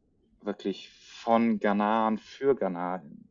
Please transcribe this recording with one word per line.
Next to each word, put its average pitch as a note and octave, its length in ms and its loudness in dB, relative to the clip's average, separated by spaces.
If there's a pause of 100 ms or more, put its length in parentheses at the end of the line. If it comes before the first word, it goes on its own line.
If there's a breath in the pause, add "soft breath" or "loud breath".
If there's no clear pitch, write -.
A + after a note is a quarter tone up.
(400)
wirklich - 500 -6
von A2+ 680 0
Ghanaren G#2+ 580 2
für C3+ 380 0
Ghana F2+ 460 -4 (280)